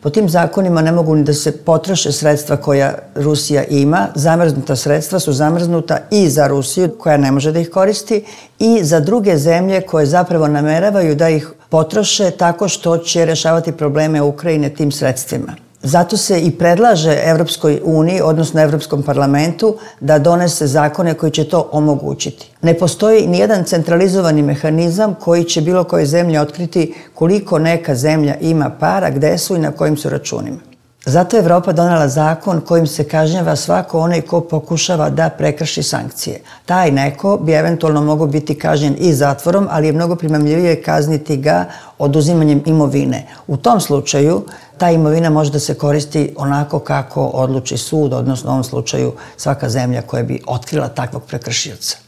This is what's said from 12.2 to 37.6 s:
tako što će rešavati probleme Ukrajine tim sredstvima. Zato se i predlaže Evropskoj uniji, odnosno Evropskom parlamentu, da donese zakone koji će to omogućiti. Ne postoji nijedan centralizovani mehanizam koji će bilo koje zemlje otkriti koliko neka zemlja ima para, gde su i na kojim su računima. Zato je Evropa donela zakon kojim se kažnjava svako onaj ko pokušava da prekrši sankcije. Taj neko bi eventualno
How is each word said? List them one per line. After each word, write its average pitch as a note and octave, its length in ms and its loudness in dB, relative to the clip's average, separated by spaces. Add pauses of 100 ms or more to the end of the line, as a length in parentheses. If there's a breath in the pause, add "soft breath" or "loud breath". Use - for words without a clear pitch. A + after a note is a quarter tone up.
tako F3 360 0
što E3+ 300 -2
će E3 280 0
rešavati E3 460 0
probleme D3+ 500 0
Ukrajine D3 480 0
tim D3 220 -2
sredstvima. - 640 -4 (300)
Zato F3 320 2
se F#3 220 0
i D#3+ 120 0
predlaže F3 720 4
Evropskoj D#3+ 600 0
uniji, E3 380 2
odnosno D#3+ 400 0
Evropskom D3 420 0
parlamentu, D3 720 0 (240 loud breath)
da D3 200 4
donese E3+ 480 2
zakone D3+ 460 0
koji D#3 180 -2
će D3+ 180 -2
to E3+ 220 0
omogućiti. D3 760 -4 (120)
Ne E3 120 2
postoji F#3 540 2
nijedan F#3+ 360 2
centralizovani E3+ 800 2
mehanizam E3 720 0
koji E3+ 280 2
će E3+ 180 -2
bilo F3+ 220 2
koje E3+ 220 0
zemlje D#3+ 360 2
otkriti D#3+ 520 -4 (200 loud breath)
koliko F3+ 460 0
neka E3 360 0
zemlja D3 460 0
ima D#3+ 280 0 (100)
para, F3+ 300 0
gde D3+ 280 0
su F#3 180 -4
i E3+ 40 0
na D3+ 120 -2
kojim D3+ 260 -2
su - 120 -6
računima. A#1+ 480 -8 (480)
Zato F3 300 2
je A3 60 4
Evropa F3 300 2
donela E3 360 2
zakon D#3 540 0
kojim E3 260 2
se D3 160 -4
kažnjava D#3+ 520 0
svako F3 440 -2
onaj E3 220 0
ko E3+ 200 -2
pokušava D#3 680 -2
da D#3 200 0
prekrši D3+ 540 -4
sankcije. - 580 -8 (240 loud breath)
Taj F3 260 2
neko C#3+ 460 0
bi D#3+ 160 0
eventualno D#3 480 2